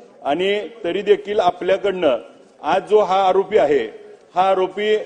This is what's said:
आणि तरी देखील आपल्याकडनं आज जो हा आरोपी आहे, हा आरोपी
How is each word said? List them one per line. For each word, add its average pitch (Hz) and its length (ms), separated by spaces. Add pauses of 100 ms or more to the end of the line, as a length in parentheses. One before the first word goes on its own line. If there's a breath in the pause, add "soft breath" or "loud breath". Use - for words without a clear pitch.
(240)
आणि 185 440 (160)
तरी 170 180
देखील 202 380
आपल्याकडनं 180 760 (460)
आज 175 280
जो 208 80
हा 190 300
आरोपी 196 300
आहे, 143 260 (500)
हा 185 160
आरोपी 190 560